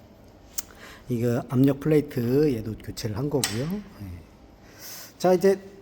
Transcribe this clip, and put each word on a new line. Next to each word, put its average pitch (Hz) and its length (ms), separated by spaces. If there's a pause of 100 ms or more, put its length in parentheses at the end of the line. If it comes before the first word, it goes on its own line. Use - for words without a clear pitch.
(1080)
이거 120 400
압력 135 300
플레이트 143 760
얘도 107 300
교체를 101 340
한 139 120
거고요. 117 340
예. 143 640 (880)
자, 185 140
이제, 190 260 (220)